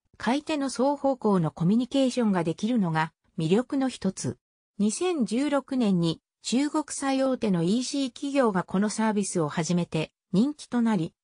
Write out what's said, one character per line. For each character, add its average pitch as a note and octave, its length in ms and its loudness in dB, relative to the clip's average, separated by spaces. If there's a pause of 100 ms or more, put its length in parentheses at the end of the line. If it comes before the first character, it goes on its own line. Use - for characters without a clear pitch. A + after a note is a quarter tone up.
(180)
買 C4+ 220 0
い - 20 -20
手 D#4+ 140 -4
の C#4 120 -2
双 C#4 280 0
方 C4+ 200 0
向 G#3 220 2
の D#3 140 0
コ - 120 -4
ミ G3+ 120 4
ュ - 20 4
ニ B3+ 80 0
ケ C4+ 200 2
ー B3 40 2
シ B3 100 -4
ョ A#3 60 2
ン G#3 60 2
が F3+ 100 0
で D#3+ 140 -2
き G#3 100 -4
る A#3+ 140 0
の F3 100 0
が D#3+ 220 -2 (260)
魅 D#3+ 120 -2
力 B3+ 260 2
の C4+ 120 0
一 F#3+ 220 -4
つ。 - 280 -8 (400)
二 G#3 120 2
千 E4+ 340 -2
十 C4 260 -2
六 C4+ 260 -2
年 G3+ 240 2
に E3 200 0 (220)
中 C#4+ 260 0
国 D#4 200 -2
最 C4+ 340 -2
大 C4 140 2
手 A3 160 0
の E3+ 100 2
イ G3 160 2
ー B3+ 60 -2
シ C#4 220 -2
ー B3 40 -6
企 C#4 220 -8
業 C4 180 2
が F#3 140 -2
こ F#3 160 -2
の G#3 100 0
サ A3 200 0
ー - 20 -2
ビ G3+ 120 0
ス F#3 160 -2
を D3 80 0
始 F3 280 0
め E3+ 100 0
て D#3 240 -4 (220)
人 B3 200 2
気 - 140 -14
と A#3+ 160 0
な A3+ 140 2
り、 E3 280 -4